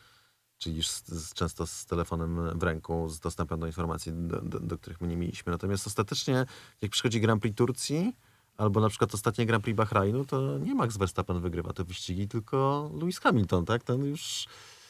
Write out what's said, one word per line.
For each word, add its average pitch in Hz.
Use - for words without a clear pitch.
Czyli 82
już 80
z, -
z, 82
często 82
z -
telefonem 85
w 85
ręku, 82
z 78
dostępem 82
do 82
informacji, 82
do, 85
do, -
do -
których -
my 87
nie 85
mieliśmy. 87
Natomiast 98
ostatecznie, 127
jak 117
przychodzi 113
Grand 110
Prix 107
Turcji, 143
albo 107
na 107
przykład 110
ostatnie 117
Grand 110
Prix 110
Bahrajnu, 110
to 139
nie 180
Max 127
Verstappen 92
wygrywa 87
te 95
wyścigi, 92
tylko 135
Lewis 175
Hamilton, 101
tak? 113
Ten 131
już -